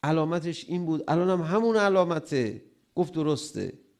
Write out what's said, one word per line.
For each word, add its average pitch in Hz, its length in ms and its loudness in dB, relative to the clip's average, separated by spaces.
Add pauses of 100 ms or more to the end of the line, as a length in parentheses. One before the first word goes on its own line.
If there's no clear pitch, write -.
علامتش 160 640 -2
این 175 180 -2
بود، 160 220 -2
الانم 180 340 2
همون 220 340 2
علامته." 170 880 0 (300)
گفت: 175 180 -2
"درسته." 147 680 -4 (220)